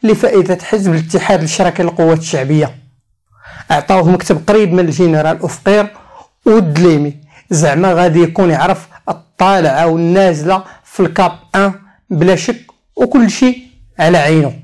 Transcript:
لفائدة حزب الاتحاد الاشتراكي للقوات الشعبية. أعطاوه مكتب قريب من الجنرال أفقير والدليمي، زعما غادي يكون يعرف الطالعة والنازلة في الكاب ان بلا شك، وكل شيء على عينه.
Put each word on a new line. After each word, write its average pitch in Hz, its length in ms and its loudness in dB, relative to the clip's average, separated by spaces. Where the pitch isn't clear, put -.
لفائدة 190 600 0
حزب 196 300 -2
الاتحاد 165 460 -2
الاشتراكي 170 440 -2
للقوات 165 340 0
الشعبية. 151 580 -2
أعطاوه 165 380 0
مكتب 180 380 0
قريب 208 260 2
من 185 60 2
الجنرال 160 640 0
أفقير 202 440 -2
والدليمي، 160 720 2
زعما 165 440 0
غادي 170 260 2
يكون 170 300 2
يعرف 165 380 -2
الطالعة 170 760 0
والنازلة 170 760 0
في - 160 -20
الكاب 170 320 0
ان 196 180 0
بلا 175 260 2
شك، - 300 -6
وكل 247 340 2
شيء 247 340 -2
على 170 180 2
عينه. 147 360 0